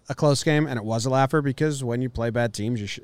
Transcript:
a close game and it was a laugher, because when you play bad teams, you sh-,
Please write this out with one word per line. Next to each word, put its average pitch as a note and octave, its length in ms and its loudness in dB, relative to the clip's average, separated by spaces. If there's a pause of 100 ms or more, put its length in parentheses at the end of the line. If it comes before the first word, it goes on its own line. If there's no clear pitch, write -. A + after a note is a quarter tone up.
a C#3 60 -6
close C#3+ 300 4
game D3+ 220 4
and C3 120 -4
it G2+ 60 -4
was A2+ 220 -2
a C3 40 0
laugher, C3+ 300 4
because C#3+ 440 -2
when A#2+ 180 -2
you B2+ 80 -4
play A#2 200 -2
bad A#2 220 0
teams, A2 280 -4
you G2+ 60 -6
sh-, - 180 -8